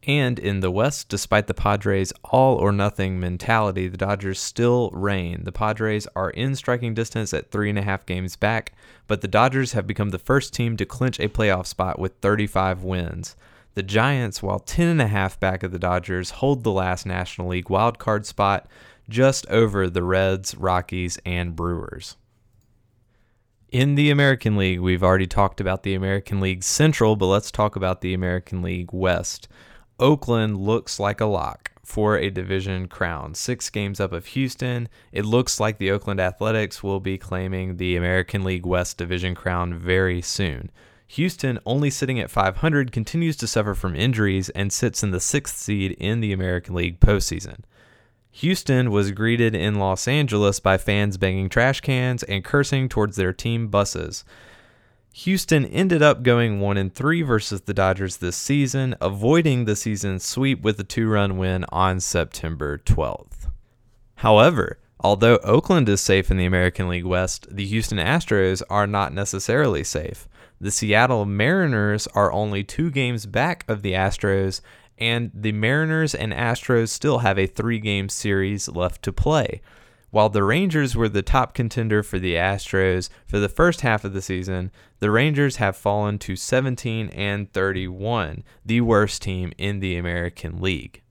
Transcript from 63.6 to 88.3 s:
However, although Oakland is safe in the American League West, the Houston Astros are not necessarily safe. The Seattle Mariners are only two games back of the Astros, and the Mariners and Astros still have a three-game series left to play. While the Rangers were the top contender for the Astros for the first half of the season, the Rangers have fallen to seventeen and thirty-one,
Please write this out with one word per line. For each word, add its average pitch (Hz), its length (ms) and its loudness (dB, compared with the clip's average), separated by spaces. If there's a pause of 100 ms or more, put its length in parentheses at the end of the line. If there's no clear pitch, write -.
However, 113 640 6 (220)
although 107 420 6
Oakland 127 460 4
is 101 100 4
safe 95 320 2
in 95 60 2
the 90 80 0
American 90 420 2
League 87 160 -4
West, 90 500 -2
the 98 120 -6
Houston 107 320 -4
Astros 95 720 2
are 104 180 0
not 101 260 -2
necessarily 98 720 0
safe. - 460 -8 (320)
The 92 80 -4
Seattle 110 560 4
Mariners 104 880 2
are 101 180 4
only 101 320 -2
two 160 280 -4
games 123 340 -2
back 127 420 -2
of 107 140 -4
the 98 120 -2
Astros, 95 680 0 (380)
and 117 340 0
the 107 200 -2
Mariners 151 600 0
and - 180 -4
Astros 117 580 0
still 147 280 0
have 98 220 2
a 95 80 2
three-game 104 640 -2
series 98 600 0
left 90 320 -2
to - 100 -4
play. - 500 0 (500)
While 107 180 4
the 101 140 2
Rangers 147 520 2
were 113 140 2
the 101 140 0
top - 320 2
contender 110 480 0
for 98 160 -4
the 90 160 0
Astros 95 760 0 (160)
for - 140 0
the 101 100 2
first 170 320 2
half 113 220 0
of 98 100 -6
the 95 80 -6
season, 92 480 -4 (300)
the 104 100 0
Rangers 139 460 2
have 98 200 -2
fallen 104 440 -2
to 95 160 -8
seventeen 120 760 -4
and 101 420 -6
thirty-one, 95 920 -2 (200)